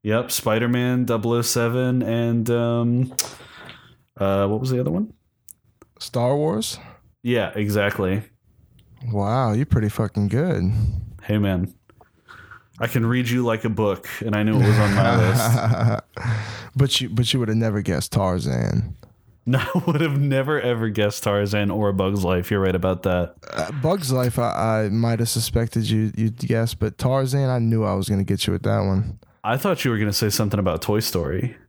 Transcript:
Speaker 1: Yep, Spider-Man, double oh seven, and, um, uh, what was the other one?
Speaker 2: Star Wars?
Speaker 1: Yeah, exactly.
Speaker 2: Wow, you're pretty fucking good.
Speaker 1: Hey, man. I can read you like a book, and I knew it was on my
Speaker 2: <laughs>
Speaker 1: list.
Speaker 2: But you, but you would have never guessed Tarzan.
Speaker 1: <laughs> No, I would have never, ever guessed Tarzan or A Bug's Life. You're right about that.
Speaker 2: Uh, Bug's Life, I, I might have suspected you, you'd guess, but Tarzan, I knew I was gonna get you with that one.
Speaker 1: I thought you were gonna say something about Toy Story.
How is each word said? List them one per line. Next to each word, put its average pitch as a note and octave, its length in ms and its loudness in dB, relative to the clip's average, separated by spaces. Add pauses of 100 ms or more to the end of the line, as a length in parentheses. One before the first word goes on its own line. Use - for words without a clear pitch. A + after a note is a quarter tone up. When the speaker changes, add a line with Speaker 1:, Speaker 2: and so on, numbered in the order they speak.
Speaker 1:
Yep, A2 280 0
Spider-Man, B2 720 0
double A#2 300 0
oh A#2+ 80 2
seven, B2 600 0
and, A#2 480 0
um, A#2 640 0 (1000)
uh, G2 320 2
what A2 140 -2
was C3 80 -4
the B2+ 100 0
other C#3 120 -2
one? G#3+ 200 -2 (880)
Speaker 2:
Star B2+ 380 0
Wars? E3+ 420 -2 (440)
Speaker 1:
Yeah, A#2+ 320 0
exactly. G2+ 680 0 (920)
Speaker 2:
Wow, A2 400 0
you're B2 140 0
pretty G#2+ 240 2
fucking G#2 400 -2
good. G#2+ 420 0 (520)
Speaker 1:
Hey, G#2 140 0
man. G2 360 0 (1040)
I A2+ 80 -2
can A2+ 180 0
read B2 220 0
you B2 160 0
like A2+ 220 0
a A2+ 40 0
book, G#2 380 0 (180)
and G#2+ 80 0
I G#2 100 2
knew A2 160 2
it A#2+ 60 6
was A2 140 6
on G2+ 160 4
my A#2 220 4
Speaker 2:
<laughs> A2+ 800 4
Speaker 1:
list. - 60 -6 (720)
Speaker 2:
But C3 260 2
you, B2+ 80 -4
but A2+ 240 0
you C3+ 60 2
would A2+ 100 0
have A2 80 2
never G#2+ 240 0
guessed E2+ 320 -2
Tarzan. F2 880 0
Speaker 1:
<laughs> - 40 -20 (440)
No, B2+ 100 2
I - 280 -2
would D#3 140 0
have C#3+ 180 0
never, C#3 400 0
ever A2+ 300 0
guessed G#2 340 0
Tarzan G2+ 480 2
or G#2 160 0
A G2 60 2
Bug's G2 320 0
Life. F#2 260 0
You're G2+ 80 2
right F#2 160 2
about F2+ 280 0
that. F2+ 320 0 (140)
Speaker 2:
Uh, D#2 220 -6
Bug's D#3 400 -2
Life, B2+ 260 0
I, A2 460 0
I G2+ 60 0
might A2+ 300 0
have A#2 100 0
suspected A2+ 600 0
you, A2 280 2
you'd A2 200 0
guess, A2+ 360 0
but - 240 -4
Tarzan, C3+ 520 0
I B2+ 100 0
knew A2+ 260 2
I F#2+ 80 0
was G2 160 -2
gonna G2 160 0
get G2 200 -2
you F#2+ 60 0
with F2+ 120 -2
that G#2 160 0
one. G2 400 0 (260)
Speaker 1:
I A#2 100 2
thought F3 300 -2
you B2 60 2
were A2 60 0
gonna G#2 140 0
say G#2 180 0
something G#2 300 0
about F2 220 0
Toy G#2 180 0
Story. F2+ 560 -2 (140)